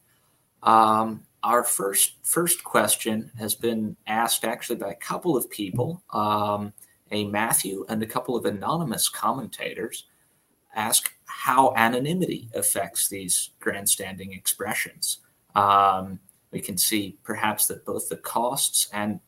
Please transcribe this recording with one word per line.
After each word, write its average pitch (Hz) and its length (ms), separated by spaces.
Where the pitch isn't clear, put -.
Um, 110 600
our 117 180
first, - 600
first - 400
question 110 760
has 110 160
been 113 420
asked 113 380
actually 117 320
by 101 140
a 98 60
couple 175 400
of 113 120
people. 120 600
Um, 104 600
a 104 120
Matthew 113 640
and 110 140
a 110 40
couple 123 300
of 98 80
anonymous 107 640
commentators - 960
ask 113 380
how 131 500
anonymity 127 760
affects - 540
these 95 420
grandstanding 98 720
expressions. - 840
Um, 98 640
we 95 100
can - 160
see 101 460
perhaps 107 460
that - 180
both 104 220
the - 80
costs - 760
and 104 360